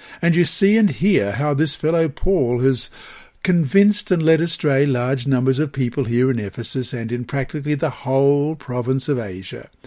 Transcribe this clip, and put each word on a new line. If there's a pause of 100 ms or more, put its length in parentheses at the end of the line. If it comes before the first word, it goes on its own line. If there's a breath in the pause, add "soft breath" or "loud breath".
(220 loud breath)
And
you
see
and
hear
how
this
fellow
Paul
has (500 loud breath)
convinced
and
led
astray
large
numbers
of
people
here
in
Ephesus
and
in
practically
the
whole
province
of
Asia. (180 loud breath)